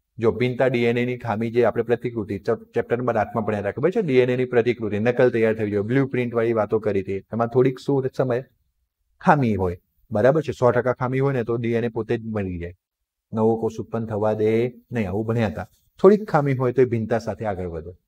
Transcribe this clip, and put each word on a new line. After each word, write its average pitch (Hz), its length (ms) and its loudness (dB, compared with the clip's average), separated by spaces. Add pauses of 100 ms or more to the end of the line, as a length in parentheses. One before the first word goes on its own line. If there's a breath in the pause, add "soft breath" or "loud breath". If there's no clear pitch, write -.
(180)
જો 110 140 2
ભિન્નતા 123 360 0
ડી 120 160 2
એન 117 140 2
એ 120 80 0
ની 123 120 -4
ખામી 113 340 -4
જે 117 140 4
આપણે 117 180 0
પ્રતિકૃતિ 113 560 -4
ચેપ-, 113 240 -4
ચેપ્ટર - 340 -4
નંબર 120 200 -2
આઠ 104 180 2
માં 113 80 -2
ભણ્યા 104 160 -2
હતા, 98 120 -4
ખબર 151 200 -2
છે? 226 100 -2
ડી 143 160 2
એન 123 120 4
એ 123 60 0
ની 127 100 -2
પ્રતિકૃતિ, 113 540 0
નકલ 123 300 4
તૈયાર 110 260 2
થઈ 107 140 -2
ગયો, 101 140 0
બ્લુપ્રિન્ટ 123 500 -2
વાળી 117 200 2
વાતો 107 260 0
કરી 101 220 0
હતી. 98 120 -6
એમાં 113 340 -4
થોડીક 131 320 2
શું 131 380 -2
સમય 127 260 -2 (760)
ખામી 135 360 4
હોય, 92 220 -2 (340)
બરાબર 127 300 4
છે? 127 100 -6
સો 120 200 4
ટકા 123 220 0
ખામી 131 260 -2
હોય 139 140 0
ને 123 100 -2
તો 117 120 -2
ડી 117 160 -2
એન 113 120 0
એ 120 40 -2
પોતે 113 300 -2
જ 113 80 -8
મરી 98 340 -6
જાય, 87 140 -10 (600)
નવો 113 280 2
કોષ 113 180 -4
ઉત્પન્ન 113 260 -6
થવા 107 280 -2
દે 110 380 0 (200)
નહીં, 110 180 -4
આવું 107 160 -4
ભણ્યા 113 220 0
હતા. 90 200 -6 (340)
થોડીક 208 280 6
ખામી 143 260 0
હોય 123 180 -2
તો 135 80 2
એ 127 40 6
ભિન્નતા 113 340 -2
સાથે 110 260 -8
આગળ 92 220 -4
વધે. 82 240 -10 (160)